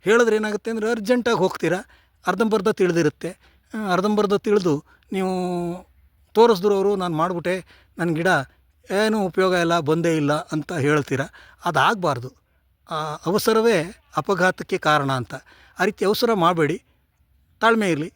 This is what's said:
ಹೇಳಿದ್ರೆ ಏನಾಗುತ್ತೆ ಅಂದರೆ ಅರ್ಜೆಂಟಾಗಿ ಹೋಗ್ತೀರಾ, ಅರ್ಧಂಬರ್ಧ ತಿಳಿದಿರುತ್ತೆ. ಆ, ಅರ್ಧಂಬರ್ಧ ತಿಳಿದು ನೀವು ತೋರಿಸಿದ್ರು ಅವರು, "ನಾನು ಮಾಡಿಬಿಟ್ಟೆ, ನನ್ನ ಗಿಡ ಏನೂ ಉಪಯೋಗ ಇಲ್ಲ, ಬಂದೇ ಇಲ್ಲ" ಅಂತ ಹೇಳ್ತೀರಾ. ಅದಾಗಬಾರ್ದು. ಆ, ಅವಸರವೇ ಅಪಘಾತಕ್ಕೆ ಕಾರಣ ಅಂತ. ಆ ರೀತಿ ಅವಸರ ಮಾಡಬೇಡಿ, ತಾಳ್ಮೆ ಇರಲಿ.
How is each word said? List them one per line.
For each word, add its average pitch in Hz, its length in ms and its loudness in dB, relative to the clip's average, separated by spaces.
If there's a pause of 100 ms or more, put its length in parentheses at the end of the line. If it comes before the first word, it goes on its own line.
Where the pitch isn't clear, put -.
ಹೇಳಿದ್ರೆ 226 300 4
ಏನಾಗುತ್ತೆ 214 360 -4
ಅಂದರೆ 226 200 -4
ಅರ್ಜೆಂಟಾಗಿ 233 460 0
ಹೋಗ್ತೀರಾ, 180 440 -2 (460)
ಅರ್ಧಂಬರ್ಧ 208 400 0
ತಿಳಿದಿರುತ್ತೆ. 170 720 0 (360)
ಆ, 214 200 -4
ಅರ್ಧಂಬರ್ಧ 202 400 0
ತಿಳಿದು 185 500 0 (280)
ನೀವು 190 200 -2 (1040)
ತೋರಿಸಿದ್ರು 208 400 4
ಅವರು, 196 200 0
"ನಾನು 175 200 -4
ಮಾಡಿಬಿಟ್ಟೆ, 175 500 -2 (320)
ನನ್ನ 170 160 -2
ಗಿಡ 165 140 -2 (640)
ಏನೂ 214 340 0
ಉಪಯೋಗ 185 280 0
ಇಲ್ಲ, 170 260 2
ಬಂದೇ 160 380 0
ಇಲ್ಲ" 147 160 0
ಅಂತ 156 400 -6
ಹೇಳ್ತೀರಾ. 143 520 0 (400)
ಅದಾಗಬಾರ್ದು. 156 680 0 (560)
ಆ, 165 60 -8 (300)
ಅವಸರವೇ 214 680 0 (220)
ಅಪಘಾತಕ್ಕೆ 185 600 -2
ಕಾರಣ 147 340 2
ಅಂತ. 127 220 -6 (460)
ಆ 175 40 2
ರೀತಿ 190 220 -2
ಅವಸರ 220 280 0
ಮಾಡಬೇಡಿ, 170 500 2 (760)
ತಾಳ್ಮೆ 220 300 2
ಇರಲಿ. 156 240 -4